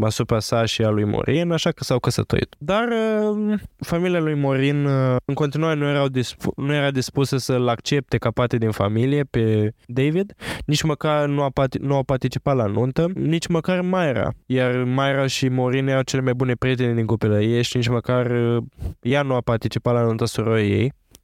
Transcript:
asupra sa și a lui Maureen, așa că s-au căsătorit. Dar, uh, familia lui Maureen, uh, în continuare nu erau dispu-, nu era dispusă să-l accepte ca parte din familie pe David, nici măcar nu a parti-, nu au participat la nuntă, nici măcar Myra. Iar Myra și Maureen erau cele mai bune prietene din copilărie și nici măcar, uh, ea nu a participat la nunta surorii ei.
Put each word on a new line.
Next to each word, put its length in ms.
asupra 380
sa 260
și 180
a 60
lui 140
Maureen, 480
așa 200
că 120
s-au 160
căsătorit. 580
Dar, 300
uh, 680
familia 420
lui 160
Maureen, 500
uh, 300
în 80
continuare 420
nu 100
erau 220
dispu-, 480
nu 180
era 180
dispusă 460
să-l 300
accepte 500
ca 140
parte 260
din 140
familie 520
pe 500
David, 480
nici 180
măcar 440
nu 140
a 80
parti-, 320
nu 140
au 80
participat 520
la 100
nuntă, 480
nici 340
măcar 340
Myra. 520
Iar 380
Myra 440
și 200
Maureen 400
erau 140
cele 200
mai 120
bune 200
prietene 400
din 120
copilărie 560
și 160
nici 100
măcar, 440
uh, 320
ea 200
nu 120
a 80
participat 520
la 80
nunta 240
surorii 460
ei. 220